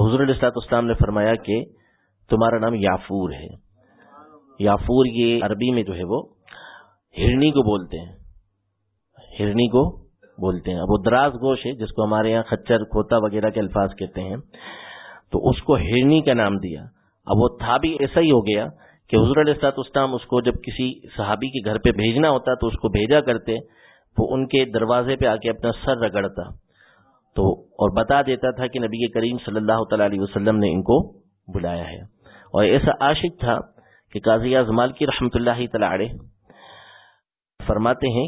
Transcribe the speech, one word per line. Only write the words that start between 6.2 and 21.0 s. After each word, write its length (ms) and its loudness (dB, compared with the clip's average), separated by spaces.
ہرنی 360 2
کو 120 4
بولتے 360 -4
ہیں، 140 -16
ہرنی 280 0
کو 160 4
بولتے 340 -4
ہیں۔ 80 -4
اب 100 -2
وہ 160 4
دراز 360 2
گوش 240 0
ہے، 60 -4
جس 240 -8
کو 80 0
ہمارے 280 0
یہاں 180 0
خچر، 340 0
کھوتا 340 0
وغیرہ 320 0
کے 100 -4
الفاظ 300 -2
کہتے 220 -8
ہیں، 140 -8
تو 180 2
اس 120 0
کو 140 2
ہرنی 460 4
کا 120 2
نام 240 2
دیا۔ 240 -8
اب 100 2
وہ 100 4
تھا 180 0
بھی 220 -2
ایسا 200 0
ہی 120 4
ہو 160 6
گیا 180 0
کہ 60 2
حضور 260 4
علیہ 120 2
الصلوۃ 240 -2
والسلام 380 -2
اس 100 -8
کو 160 0
جب 140 0
کسی 220 -4